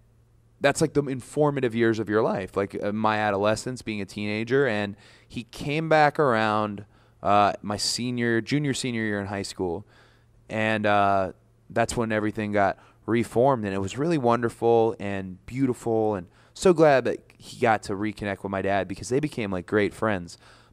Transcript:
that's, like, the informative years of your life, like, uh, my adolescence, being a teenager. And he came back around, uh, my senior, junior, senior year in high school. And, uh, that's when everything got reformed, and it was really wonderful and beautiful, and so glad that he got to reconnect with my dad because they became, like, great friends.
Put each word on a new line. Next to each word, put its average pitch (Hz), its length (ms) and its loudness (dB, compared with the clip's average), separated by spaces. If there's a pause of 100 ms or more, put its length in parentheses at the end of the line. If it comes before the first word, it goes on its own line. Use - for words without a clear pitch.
(600)
that's, 139 180 2
like, 160 140 2
the 143 120 2
informative 135 680 0
years 113 240 4
of 107 100 -4
your 104 140 4
life, 127 340 -2
like, 101 260 -2
uh, 101 100 -2
my 107 260 0
adolescence, 107 640 0
being 107 180 -6
a 98 60 -6
teenager. 110 600 -2
And 104 280 -2 (320)
he - 180 -12
came 156 440 -6
back 151 300 4
around, 107 680 2 (380)
uh, 101 300 4 (100)
my 101 140 -4
senior, 120 600 -2
junior, 135 360 -2
senior 120 260 -4
year 104 180 -2
in 101 60 -4
high 101 160 -6
school. 92 460 -6 (640)
And, 110 340 0
uh, 98 460 2 (400)
that's 113 260 -2
when 113 140 -2
everything 107 400 -2
got 98 260 2 (300)
reformed, 117 580 2
and 98 80 -2
it 98 80 -2
was 98 160 -6
really 156 220 0
wonderful 117 800 2
and 95 480 -8
beautiful, 117 680 -2
and 90 140 -6 (260)
so 185 200 4
glad 143 320 6
that 104 160 -2 (180)
he - 200 -20
got 113 240 4
to 107 100 -6
reconnect 101 500 -6
with 98 80 -4
my 98 100 -2
dad 95 260 0
because 95 220 -12
they 127 100 0
became, 131 320 -6
like, 90 140 -4
great 104 300 2
friends. 95 420 -4 (360)